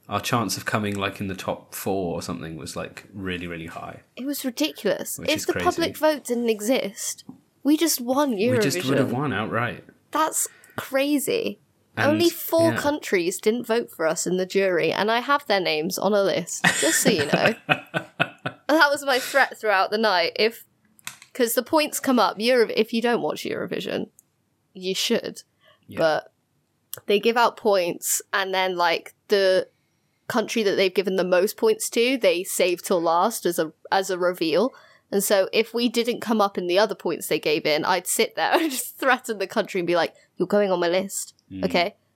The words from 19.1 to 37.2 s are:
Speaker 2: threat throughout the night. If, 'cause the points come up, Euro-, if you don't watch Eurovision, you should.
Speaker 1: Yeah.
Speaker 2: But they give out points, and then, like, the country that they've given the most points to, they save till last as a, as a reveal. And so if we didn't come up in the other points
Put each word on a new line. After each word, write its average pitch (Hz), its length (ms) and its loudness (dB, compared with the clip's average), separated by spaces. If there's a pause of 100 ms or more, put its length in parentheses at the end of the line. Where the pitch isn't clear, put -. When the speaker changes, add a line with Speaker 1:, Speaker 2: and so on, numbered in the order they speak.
Speaker 2:
threat 254 400 0
throughout 196 320 2
the 214 80 0
night. 180 380 2
If, - 280 -2 (680)
'cause 233 220 0
the 254 80 2
points 302 380 0
come 254 180 2
up, 202 200 2
Euro-, 233 380 4
if - 160 0
you 226 80 0
don't 233 220 0
watch - 220 -4
Eurovision, - 640 -6 (640)
you 185 200 -4
should. - 480 -4 (440)
Speaker 1:
Yeah. - 140 -10
Speaker 2:
But 156 320 0 (720)
they 202 140 2
give 226 180 2
out - 180 4
points, - 640 0 (120)
and 190 200 0
then, 185 240 0
like, 170 380 0 (140)
the 190 400 4 (600)
country 220 360 -2
that 190 120 2
they've 185 160 4
given 190 240 0
the 180 80 2
most 180 320 2
points 220 340 2
to, 247 280 2
they 175 260 4
save 180 380 0
till 185 180 0
last 175 460 2
as 175 120 0
a, 160 140 -2 (180)
as 196 200 2
a 185 80 -2
reveal. 175 560 0 (380)
And 202 100 2
so 196 300 2
if 220 200 0
we 240 160 0
didn't 233 320 0
come 220 200 0
up 196 180 0
in 180 80 -2
the 175 120 2
other 202 180 4
points - 320 -4